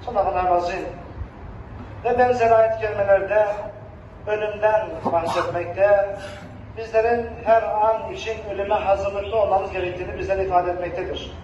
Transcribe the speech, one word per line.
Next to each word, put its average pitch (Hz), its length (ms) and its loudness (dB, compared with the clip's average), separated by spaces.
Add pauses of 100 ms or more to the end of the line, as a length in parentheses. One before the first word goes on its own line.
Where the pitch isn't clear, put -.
Sadakallahul 185 500 2
azim. 175 300 -2 (1160)
Ve 240 140 2
benzer 240 320 4
ayet-i 220 300 6
kerimelerde 202 680 2 (800)
ölümden 214 640 0 (240)
bahsetmekte, 180 1040 2 (600)
Bizlerin 226 500 2 (180)
her 226 180 6
an 214 500 0
için 214 240 -6 (160)
ölüme 202 220 0
hazırlıklı 202 680 0
olmamız 196 320 2
gerektiğini 180 460 -6
bizlere 190 260 0
ifade 180 260 2
etmektedir. 175 600 -6 (100)